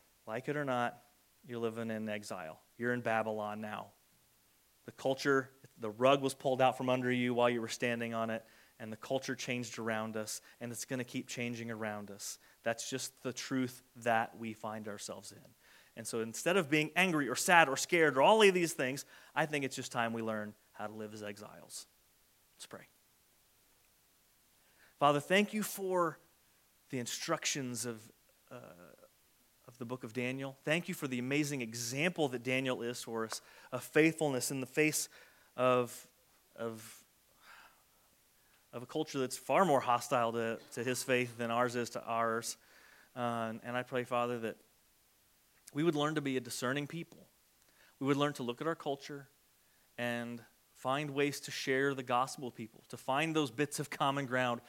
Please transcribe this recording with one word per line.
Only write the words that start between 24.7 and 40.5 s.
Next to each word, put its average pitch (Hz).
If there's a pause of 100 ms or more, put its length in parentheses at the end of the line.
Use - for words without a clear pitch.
Father, 143
thank 202
you 214
for 180 (720)
the 131
instructions 123
of, 113 (500)
uh, 131 (1120)
of 123
the 123
book 123
of 110
Daniel. 135
Thank 165
you 180
for 151
the 127
amazing 143
example 127
that 123
Daniel 127
is 120
for 113
us - (300)
of 123
faithfulness 151
in 139
the 127
face - (460)
of, 123 (480)
of, 113 (1700)
of 123
a 123
culture 151
that's 127
far 170
more 135
hostile 120
to, 113 (140)